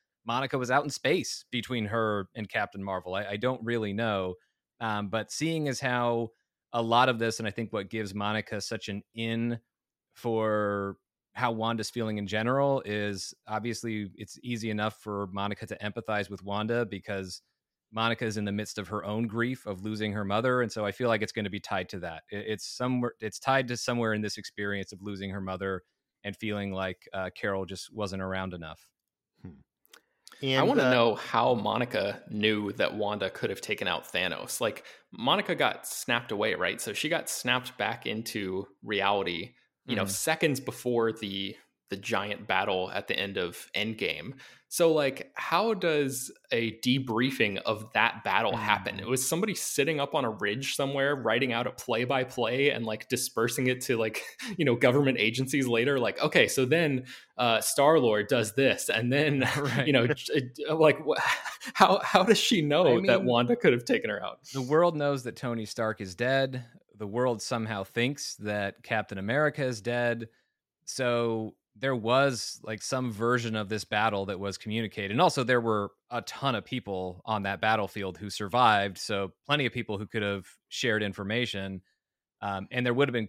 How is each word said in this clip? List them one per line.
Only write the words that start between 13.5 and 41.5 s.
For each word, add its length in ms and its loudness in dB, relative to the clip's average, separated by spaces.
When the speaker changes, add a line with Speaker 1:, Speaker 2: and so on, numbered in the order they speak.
Speaker 1:
it's 260 -16
easy 280 -4
enough 300 -2
for 280 -4
Monica 380 -6
to 120 -8
empathize 520 -4
with 120 -10
Wanda 440 -2
because 560 -8
Monica 320 0
is 120 -2
in 80 -2
the 80 -2
midst 260 -6
of 100 -6
her 160 -4
own 220 -2
grief 400 -4
of 160 -8
losing 300 -4
her 120 -4
mother. 380 2
And 100 -2
so 120 -2
I 80 0
feel 160 0
like 140 2
it's 100 -6
gonna 180 -4
be 100 -6
tied 300 -4
to 100 -8
that. 300 -8
It, 180 -8
it's 180 -6
somewhere, 540 -2
it's 180 -8
tied 300 2
to 80 -4
somewhere 360 0
in 100 0
this 160 -4
experience 540 -6
of 100 -16
losing 280 -8
her 100 -6
mother 420 -4
and 120 -6
feeling 360 -4
like, 400 -6
uh, 220 -4
Carol 300 -2
just 280 -12
wasn't 300 -4
around 320 -4
enough. 360 -14
Speaker 2:
Hmm. 80 -14
Speaker 3:
I 40 -2
Speaker 2:
And, 220 4
Speaker 3:
wanna 160 4
Speaker 2:
uh, 60 6
Speaker 3:
know 240 6
how 400 2
Monica 760 0
knew 420 0
that 220 0
Wanda 360 -2
could 200 -4
have 100 -8
taken 280 -4
out 160 -2
Thanos. 560 -4
Like, 240 -2
Monica 420 0
got 320 0
snapped 460 -2
away, 220 0
right? 260 -2
So 120 -6
she 160 -4
got 220 -2
snapped 480 -2
back 280 -4
into 600 -4
reality, 720 0
you 100 -4
know, 60 2
Speaker 1:
Mm-hmm. 80 -2
Speaker 3:
seconds 500 0
before 520 0
the, 440 -8